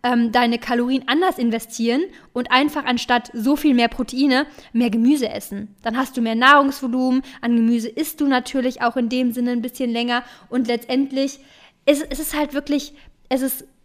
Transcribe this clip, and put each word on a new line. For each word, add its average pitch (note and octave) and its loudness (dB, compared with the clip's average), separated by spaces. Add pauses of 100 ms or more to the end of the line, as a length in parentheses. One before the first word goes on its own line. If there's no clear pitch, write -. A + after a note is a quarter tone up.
ähm, A#3+ 2
deine A#3+ 2
Kalorien B3 -2
anders E4+ 0
investieren A#3 -2 (300)
und B3 -2
einfach C#4 4
anstatt A#3+ 0
so A#3+ 2
viel C#4+ 2
mehr A#3+ 4
Proteine B3+ 0 (260)
mehr A#3+ 2
Gemüse A#3+ 2
essen. - -10
Dann A3+ -4
hast C4 -4
du B3 -2
mehr A3+ 0
Nahrungsvolumen, C4 2 (200)
an A#3+ 0
Gemüse A#3 2
isst - -6
du C#4+ 2
natürlich B3+ -2
auch A#3+ 0
in A#3+ 0
dem B3+ 0
Sinne B3 -4
ein A#3+ -2
bisschen B3 -4
länger A#3+ -2 (240)
und A#3 -2
letztendlich C4+ -2 (480)
ist, D4 4
es C4+ -6
ist D4+ -6
halt D4 -2
wirklich, C#4+ -4 (360)
es C4 -2
ist C4 -4 (200)